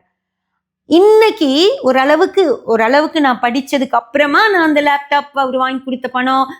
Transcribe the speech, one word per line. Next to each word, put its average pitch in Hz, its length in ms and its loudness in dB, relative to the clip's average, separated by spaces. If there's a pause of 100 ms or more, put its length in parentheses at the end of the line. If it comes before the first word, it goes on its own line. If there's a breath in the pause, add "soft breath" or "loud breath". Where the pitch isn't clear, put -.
(840)
இன்னைக்கு 415 960 2
ஓரளவுக்கு, 294 840 0
ஓரளவுக்கு 277 580 0
நான் 254 200 0
படிச்சதுக்கு 254 480 -2
அப்புறமா 294 600 0
நான் 381 120 0
அந்த 302 200 0
லேப்டாப் 285 520 -2
அவர் 262 240 -2
வாங்கி 262 260 -4
கொடுத்த 254 240 -8
பணம், 262 400 -2 (120)